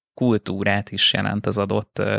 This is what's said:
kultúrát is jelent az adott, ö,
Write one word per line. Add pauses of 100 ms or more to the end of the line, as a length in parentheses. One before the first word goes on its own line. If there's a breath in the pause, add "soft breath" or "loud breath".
(180)
kultúrát
is
jelent
az
adott,
ö,